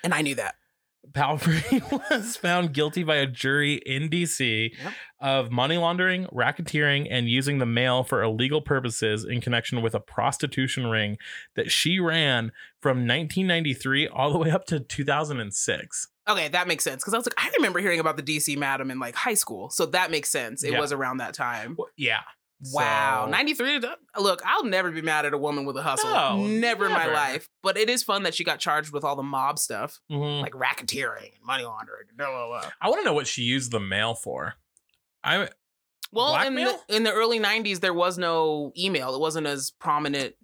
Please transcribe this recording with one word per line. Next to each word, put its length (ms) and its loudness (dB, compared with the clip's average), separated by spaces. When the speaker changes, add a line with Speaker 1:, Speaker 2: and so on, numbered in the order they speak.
Speaker 1:
And 100 0
I 80 2
knew 140 -2
that. 200 -4
Speaker 2:
Palfrey 680 2
<laughs> 300 -2
was 260 -2
found 360 0
guilty 300 0
by 120 2
a 100 2
jury 500 0
in 240 -2
D 180 0
C 560 0
Speaker 1:
Yep. 100 -8
Speaker 2:
of 300 0
money 260 2
laundering, 480 2
racketeering, 840 2
and 180 2
using 300 2
the 80 2
mail 380 4
for 180 0
illegal 400 2
purposes 640 0
in 160 -2
connection 400 0
with 140 0
a 40 2
prostitution 880 -2
ring 300 0
that 160 0
she 280 2
ran 520 2
from 260 2
nineteen 400 2
ninety-three 640 2
all 220 2
the 60 2
way 140 2
up 160 2
to 120 0
two 260 -6
thousand 340 0
and 160 -6
six. 540 -4
Speaker 1:
Okay, 220 2
that 180 0
makes 160 0
sense. 200 -4
'Cause 120 -4
I 20 2
was 80 -2
like, 180 -2
"I 140 -2
remember 220 4
hearing 200 2
about 180 2
the 40 -6
D 180 0
C 160 0
Madam 360 -2
in, 80 -6
like, 160 -6
high 180 0
school." 380 -4
So 160 0
that 240 2
makes 180 0
sense. 340 -4
It 100 0
Speaker 2:
Yeah. 60 2
Speaker 1:
was 120 0
around 260 -2
that 160 -6
time. 420 -4
Speaker 2:
Well, 120 -6
yeah. 240 0
Speaker 1:
Wow. 520 2
Speaker 2:
So 60 -2
Speaker 1:
Ninety-three? 480 0
Look, 280 2
I'll 200 2
never 260 0
be 100 -6
mad 240 2
at 80 -2
a 40 0
woman 280 -2
with 120 -4
a 40 -4
hustle. 300 0
Speaker 2:
No, 340 2
Speaker 1:
Never 420 0
in 40 0
my 140 2
Speaker 2:
never. 80 0
Speaker 1:
life. 340 -2
But 140 2
it 120 2
is 140 2
fun 200 -2
that 120 -2
she 80 -2
got 160 -2
charged 320 -2
with 140 -4
all 100 0
the 80 -6
mob 340 -2
stuff, 440 -6
Speaker 2:
Mm-hmm. 300 -2
Speaker 1:
like 100 -4
racketeering 840 -4
and 80 -20
money 180 -2
laundering, 440 -12
blah, 100 -4
blah, 200 -4
blah. 220 -8
Speaker 2:
I 80 2
wanna 140 4
know 100 2
what 140 0
she 160 -4
used 280 0
the 80 2
mail 340 0
for. 420 -8
I 240 2
Speaker 1:
Well, 300 2
in 140 0
the, 80 0
Speaker 2:
Blackmail? 260 0
Speaker 1:
in 140 2
the 100 2
early 260 2
nineties, 400 0
there 140 2
was 240 2
no 600 0
email. 380 0
It 60 -2
wasn't 260 0
as 320 -4
prominent. 640 0